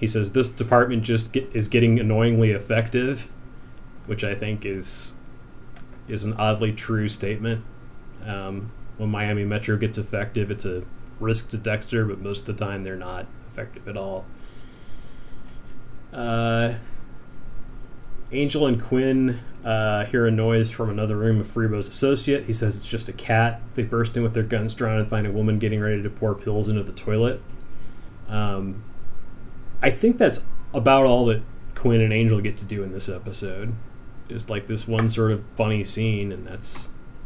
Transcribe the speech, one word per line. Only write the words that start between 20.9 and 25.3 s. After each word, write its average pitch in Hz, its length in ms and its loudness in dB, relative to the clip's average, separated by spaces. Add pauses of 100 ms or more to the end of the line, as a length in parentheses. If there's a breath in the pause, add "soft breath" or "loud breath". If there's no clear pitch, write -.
another 104 260 0
room 110 240 4
of 101 60 -2
Freebo's 107 420 0
associate. 139 560 2
He 117 80 -2
says 107 240 0
it's - 120 -8
just - 200 -4
a 120 40 -8
cat. 117 480 2 (140)
They - 100 0
burst 117 320 0
in 120 60 2
with 113 120 2
their 113 80 2
guns 110 320 0
drawn 110 240 0
and 107 100 2
find 107 180 2
a 101 60 0